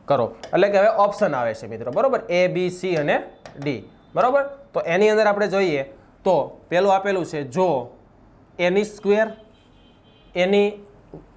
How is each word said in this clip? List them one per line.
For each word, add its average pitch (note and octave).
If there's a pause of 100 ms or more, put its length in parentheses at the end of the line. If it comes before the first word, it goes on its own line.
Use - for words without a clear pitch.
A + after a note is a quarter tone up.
કરો. B2 (260)
એટલે F#3
કે G3+
હવે G#3
ઓપ્શન G3+
આવે A#2+
છે A#2
મિત્રો, A2+
બરોબર? A#3
એ, F3+
બી, F3+
સી F3+
અને D3+ (420)
ડી, C#3 (320)
બરોબર? B3+ (280)
તો E3
એની G#3
અંદર G#3+
આપણે G#3
જોઈએ E3+ (400)
તો F#3 (320)
પેલું F#3+
આપેલું F#3+
છે D3+
જો D#3+ (920)
એ F3
ની G3+
સ્ક્વેર G#3 (1040)
એની G3+ (680)